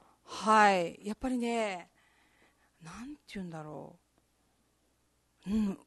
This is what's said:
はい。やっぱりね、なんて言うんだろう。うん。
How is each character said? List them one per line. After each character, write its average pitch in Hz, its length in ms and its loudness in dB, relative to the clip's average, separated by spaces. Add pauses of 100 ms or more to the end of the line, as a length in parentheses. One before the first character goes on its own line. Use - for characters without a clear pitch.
(220)
は 208 540 6
い。 170 260 -4
や 208 120 -6
っ - 20 -8
ぱ 262 140 -6
り 254 80 -2
ね、 214 520 -4 (880)
な 165 120 -18 (120)
ん 294 120 -14
て - 60 -20 (120)
言 196 80 -6
う 180 40 -8
ん 170 40 -10
だ 160 140 -10
ろ 151 340 -14 (1500)
う。 - 20 -6
う 208 40 0
ん。 208 320 0